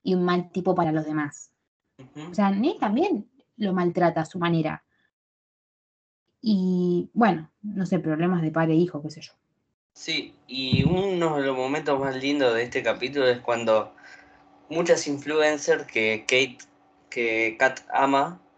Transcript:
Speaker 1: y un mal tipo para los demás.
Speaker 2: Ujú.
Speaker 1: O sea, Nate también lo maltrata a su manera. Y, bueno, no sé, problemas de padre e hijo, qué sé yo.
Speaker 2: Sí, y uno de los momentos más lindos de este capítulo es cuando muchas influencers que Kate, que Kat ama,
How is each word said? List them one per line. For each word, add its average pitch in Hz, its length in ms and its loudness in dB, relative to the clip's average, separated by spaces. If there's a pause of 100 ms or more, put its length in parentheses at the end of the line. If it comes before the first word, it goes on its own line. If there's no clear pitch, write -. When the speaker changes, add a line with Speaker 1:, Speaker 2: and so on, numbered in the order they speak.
Speaker 1:
y 185 120 0
un 180 100 2
mal 180 280 0
tipo 180 220 0
para 165 180 2
los 156 140 0
demás. 151 460 -8 (460)
Speaker 2:
Ujú. 151 320 -18
Speaker 1:
O 180 40 -16
sea, 202 180 2
Nate 254 280 0
también 262 500 0 (280)
lo 202 160 -2
maltrata 175 480 2
a 160 40 -6
su - 120 -12
manera. 165 460 0 (1500)
Y, 180 720 0
bueno, 175 360 2 (120)
no 196 240 -6
sé, 180 120 0
problemas 165 440 0
de 156 80 -2
padre 160 240 2
e - 20 4
hijo, 165 260 0
qué 156 80 -10
sé - 120 -18
yo. - 100 -20 (640)
Speaker 2:
Sí, - 400 -8 (120)
y 131 380 0
uno 175 520 2
de 143 100 0
los 135 100 0
momentos 139 420 0
más 135 180 -2
lindos 135 380 2
de 113 100 0
este 123 180 -4
capítulo 131 460 0
es 123 120 2
cuando 113 540 0 (720)
muchas 170 380 2
influencers 151 800 0
que 110 420 -2
Kate, 131 300 2 (520)
que 113 480 -2
Kat 131 220 2 (100)
ama, 139 500 0 (180)